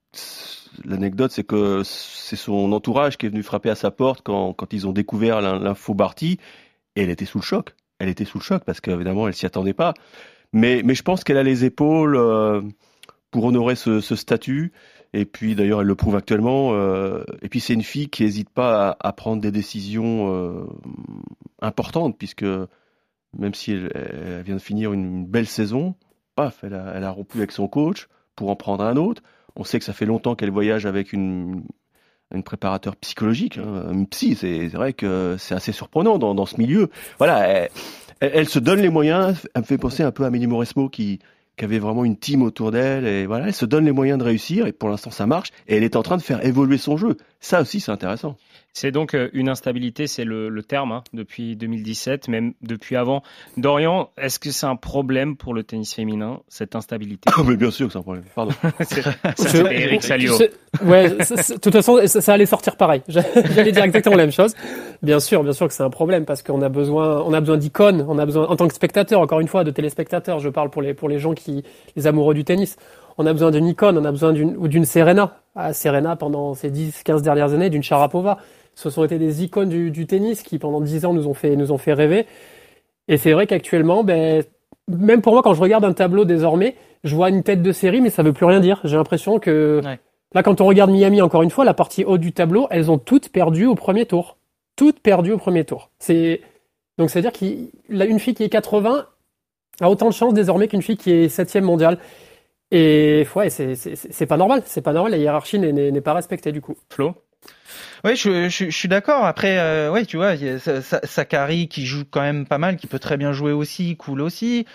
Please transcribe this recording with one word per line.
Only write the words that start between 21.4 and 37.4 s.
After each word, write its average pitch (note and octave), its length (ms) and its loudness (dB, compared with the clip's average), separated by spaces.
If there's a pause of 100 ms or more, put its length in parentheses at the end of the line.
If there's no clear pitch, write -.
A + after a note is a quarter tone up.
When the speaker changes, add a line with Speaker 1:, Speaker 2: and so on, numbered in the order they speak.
Speaker 1:
importantes, A#2+ 560 -6
puisque - 280 -10 (920)
même G2+ 160 -6
si - 200 -10
elle, F#2 200 -8
elle F2 500 -12
vient G2 120 -8
de F#2+ 60 -8
finir G#2 320 -6
une F#2 320 -6
belle A2 220 -2
saison, B2+ 480 -6 (400)
paf, C#3 280 -6
elle G2+ 100 -12
a, F#2 220 -12
elle F#2+ 80 -8
a F#2+ 80 -6
rompu G2+ 280 -14
avec G2+ 120 -4
son G2+ 160 -6
coach D3 400 -4 (280)
pour G2+ 140 -8
en G2+ 60 -4
prendre G2+ 280 -6
un A#2 140 -2
autre. G3 240 -4 (340)
On - 80 -12
sait A#2 160 -4
que - 60 -14
ça G2+ 80 -8
fait - 120 -6
longtemps A2+ 300 -2
qu'elle G2+ 160 -4
voyage G#2 340 -2
avec G2 280 -6
une, F#2 500 -6 (720)
une F#2 100 -8
préparateur G2 540 -6
psychologique, A#2 600 -4
hein, G2 340 -10
une F#2+ 160 -2
psy. - 280 -2
C'est, E2+ 340 -4
c'est E2+ 80 -10
vrai B2+ 160 -4
que F#2 460 -4
c'est - 160 -8
assez G2+ 160 -6
surprenant F#3+ 460 0
dans, G#2 180 0
dans G2 100 -2
ce A2 120 -12
milieu. D3+ 320 0 (280)
Voilà, B2+ 300 2